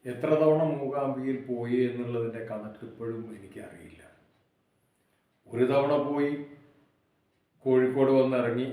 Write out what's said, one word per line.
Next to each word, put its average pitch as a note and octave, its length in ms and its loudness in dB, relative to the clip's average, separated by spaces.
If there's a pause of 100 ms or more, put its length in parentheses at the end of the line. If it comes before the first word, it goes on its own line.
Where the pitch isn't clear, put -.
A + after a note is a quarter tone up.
(120)
എത്ര D3+ 180 -4 (120)
തവണ D#3 200 6 (180)
മൂകാംബികയിൽ C3+ 600 -4 (100)
പോയി A#2+ 280 -2 (100)
എന്നുള്ളതിൻ്റെ A#2 640 -4
കണക്ക് G#2+ 400 -10
ഇപ്പോഴും A2+ 320 -10 (160)
എനിക്കറിയില്ല. E2+ 640 -18 (1500)
ഒരു A#2+ 200 2
തവണ C#3+ 220 4 (140)
പോയി C#3+ 240 0 (1300)
കോഴിക്കോട് C3 540 4
വന്നിറങ്ങി B2+ 540 0